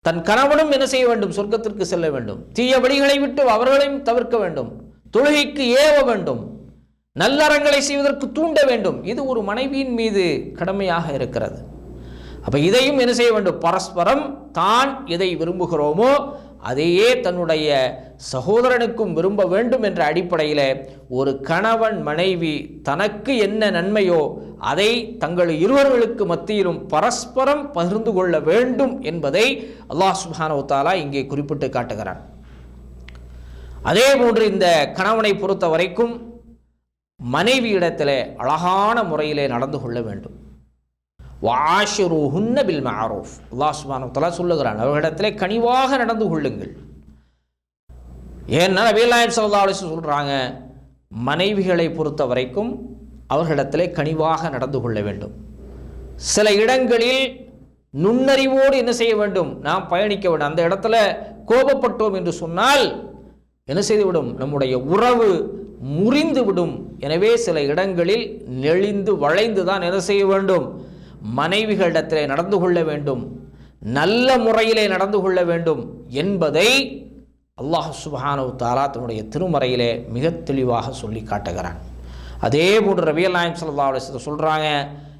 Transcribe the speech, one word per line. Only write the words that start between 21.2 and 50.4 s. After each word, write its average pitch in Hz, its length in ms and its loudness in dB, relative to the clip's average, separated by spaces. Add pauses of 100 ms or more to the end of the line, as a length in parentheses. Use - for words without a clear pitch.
கணவன் 208 640 0
மனைவி 160 800 -2
தனக்கு 208 540 -2
என்ன 208 340 0
நன்மையோ 180 640 2 (240)
அதை 208 580 0
தங்கள் 175 320 0
இருவர்களுக்கு 233 800 2
மத்தியிலும் 175 600 -2
பரஸ்பரம் 262 840 0
பகிர்ந்து 208 400 -2
கொள்ள 185 260 2
வேண்டும் 240 640 2
என்பதை 165 760 -2 (120)
அல்லாஹ் 185 240 2
சுப்ஹானஹு 156 480 -4
வ 135 120 -4
தஆலா 143 200 2
இங்கே 143 340 -4
குறிப்பிட்டு 143 420 -4
காட்டுகிறான். 107 520 -6 (1600)
அதே 254 340 4
போன்று 226 300 4
இந்த 175 480 4
கணவனை 214 400 2
பொறுத்த 185 340 0
வரைக்கும் 185 760 -2 (880)
மனைவியிடத்திலே 175 1040 0
அழகான 185 680 2
முறையிலே 151 440 -2
நடந்து 131 340 -2
கொள்ள 117 200 -6
வேண்டும். 101 320 -10 (1120)
"வஆஷிருஹுன்ன 175 1200 2
பில் 151 220 -2
மஅரூஃப்." 107 480 -4 (240)
அல்லாஹ் 147 180 0 (100)
சுப்ஹானஹு 131 240 -6
வ - 80 -
தஆலா 156 100 2
சொல்லுகிறான், 160 520 0
அவர்களிடத்திலே 156 540 0
கனிவாக 233 600 2
நடந்து 220 320 0
கொள்ளுங்கள். 143 480 -4 (1700)
ஏன்னா 185 340 2
நபிகள் 226 280 4
நாயகம் 233 360 2
ஸல்லல்லாஹு 208 100 0
அலைஹி 196 180 4 (120)
வஸல்லம் 160 160 -6
சொல்றாங்க, 139 540 -2 (720)